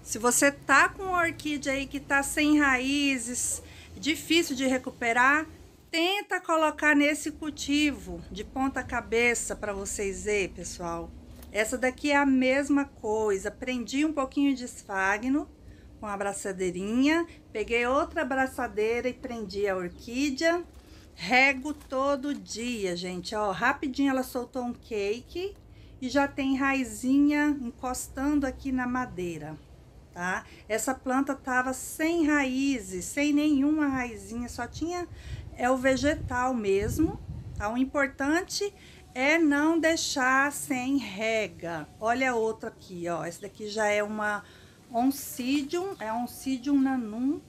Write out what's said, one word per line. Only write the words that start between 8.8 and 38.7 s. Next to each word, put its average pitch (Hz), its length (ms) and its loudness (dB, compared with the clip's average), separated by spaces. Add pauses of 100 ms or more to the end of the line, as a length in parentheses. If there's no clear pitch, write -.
cabeça 233 760 0
pra - 180 -6
vocês 196 500 -6
verem, 202 260 0
pessoal. 170 600 -10 (400)
Essa 214 260 0
daqui 254 320 0
é 285 80 6
a 285 80 6
mesma 277 600 4
coisa. 214 680 -2
Prendi 254 520 -4
um 320 80 0
pouquinho 285 440 0
de 240 80 -10
esfagno 214 840 0 (520)
com 220 80 -8
a 208 60 -4
abraçadeirinha. 202 1120 0 (240)
Peguei 233 340 0
outra 311 380 0
abraçadeira 240 840 0
e 247 60 0
prendi 208 540 -4
a 190 100 0
orquídea. 269 840 0 (500)
Rego 262 640 2
todo 277 580 -2
dia, 208 640 -4
gente. 180 400 -6
Ó, 208 160 0
rapidinho 269 580 0
ela 262 140 0
soltou 247 400 -6
um 240 100 -4
cake 240 840 -6 (460)
e 254 80 -4
já 277 180 2
tem 269 300 0
raizinha 277 1040 2
encostando 262 840 -2
aqui 262 240 -6
na 254 160 0
madeira, 175 680 -4 (560)
tá? 180 320 -4 (240)
Essa 220 280 0
planta 269 400 0
tava 254 360 -2
sem 320 540 0
raízes, 262 800 0
sem 294 260 0
nenhuma 294 540 4
raizinha, 240 640 -4
só 240 160 -6
tinha, 339 420 -6 (480)
é, 247 140 0
o 262 80 4
vegetal 262 720 2
mesmo, 233 720 0 (340)
tá? 208 160 -2
O 240 60 -2
importante 285 960 0 (400)